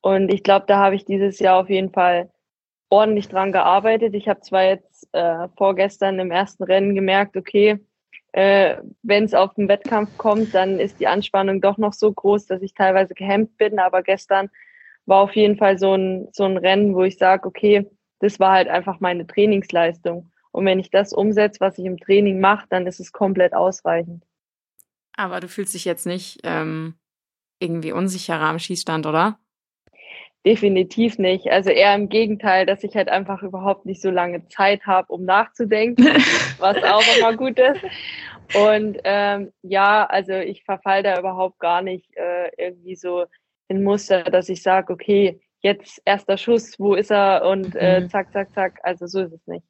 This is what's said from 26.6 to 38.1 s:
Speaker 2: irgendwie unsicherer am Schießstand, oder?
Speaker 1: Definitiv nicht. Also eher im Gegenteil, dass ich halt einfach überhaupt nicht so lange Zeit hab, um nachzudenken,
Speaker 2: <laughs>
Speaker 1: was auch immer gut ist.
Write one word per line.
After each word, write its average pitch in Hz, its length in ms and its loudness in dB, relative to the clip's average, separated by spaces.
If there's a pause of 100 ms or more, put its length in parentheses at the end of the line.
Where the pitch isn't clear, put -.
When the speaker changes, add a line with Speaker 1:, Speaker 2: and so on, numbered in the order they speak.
Speaker 2:
irgendwie 165 340 -6
unsicherer 175 540 -4
am 156 120 -2
Schießstand, 165 480 -6
oder? 165 320 0 (1080)
Speaker 1:
Definitiv 208 720 0
nicht. 185 320 -2
Also 190 180 2
eher 190 260 4
im 202 140 -2
Gegenteil, 208 560 0
dass 196 180 -2
ich 208 140 -8
halt 196 140 -2
einfach 190 320 -4
überhaupt 190 420 -4
nicht 185 160 -10
so 190 100 -2
lange 175 380 -4
Zeit 202 380 0
hab, 185 240 0
um 180 160 -8
nachzudenken, 220 800 2
Speaker 2:
<laughs> - 540 2
Speaker 1:
was 202 240 0
auch - 200 4 (160)
immer 226 180 2
gut 254 220 -4
ist. 269 240 4 (760)